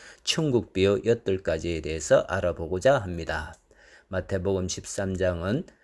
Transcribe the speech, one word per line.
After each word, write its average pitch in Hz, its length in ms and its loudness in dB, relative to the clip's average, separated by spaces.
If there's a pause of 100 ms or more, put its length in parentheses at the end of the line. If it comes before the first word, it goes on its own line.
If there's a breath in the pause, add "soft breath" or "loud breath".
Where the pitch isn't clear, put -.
(240 loud breath)
천국 131 500 0
비유 98 320 4
여덟 107 380 0
가지에 82 380 -2
대해서 80 400 2
알아보고자 90 760 2
합니다. 80 560 -6 (540 loud breath)
마태복음 92 640 -2
십삼 - 480 -4
장은 90 500 0 (160 loud breath)